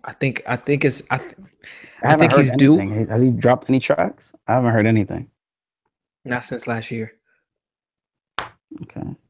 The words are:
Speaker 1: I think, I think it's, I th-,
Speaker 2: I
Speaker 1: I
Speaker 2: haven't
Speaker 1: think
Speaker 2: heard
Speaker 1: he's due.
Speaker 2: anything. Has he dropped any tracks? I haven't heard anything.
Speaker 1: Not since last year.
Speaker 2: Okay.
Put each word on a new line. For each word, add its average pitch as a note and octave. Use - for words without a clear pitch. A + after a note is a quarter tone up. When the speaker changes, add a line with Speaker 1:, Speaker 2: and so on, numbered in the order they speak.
Speaker 1:
I -
think, C3
I B2
think C#3+
it's, C3+
I C3
th-, -
Speaker 2:
I A#2+
Speaker 1:
I -
Speaker 2:
haven't D#3
Speaker 1:
think D#3+
Speaker 2:
heard C#3
Speaker 1:
he's C3
due. C#3
Speaker 2:
anything. G#2
Has A2
he C3
dropped A#2+
any C3
tracks? -
I G#2+
haven't A#2+
heard A2
anything. A2
Speaker 1:
Not B2
since B2
last A2+
year. A2
Speaker 2:
Okay. -